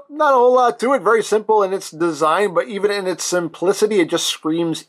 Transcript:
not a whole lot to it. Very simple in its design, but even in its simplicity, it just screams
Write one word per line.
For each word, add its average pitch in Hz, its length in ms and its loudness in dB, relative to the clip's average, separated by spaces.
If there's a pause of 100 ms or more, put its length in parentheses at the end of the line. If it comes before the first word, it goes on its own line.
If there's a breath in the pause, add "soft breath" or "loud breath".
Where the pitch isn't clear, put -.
not 294 240 2
a 262 40 4
whole 247 180 6
lot 240 240 2
to 254 140 0
it. 233 100 0
Very 220 180 2
simple 214 400 0
in 190 120 0
its 190 180 -8
design, 165 640 0
but 170 120 0
even 202 220 -2
in 202 160 -4
its 185 180 -4
simplicity, 185 760 0
it 156 100 2
just 165 160 -2
screams 160 640 -4